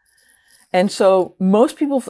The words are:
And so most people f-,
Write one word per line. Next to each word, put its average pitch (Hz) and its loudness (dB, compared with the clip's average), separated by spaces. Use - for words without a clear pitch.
And 185 -2
so 190 0
most 190 0
people 285 -2
f-, 240 -10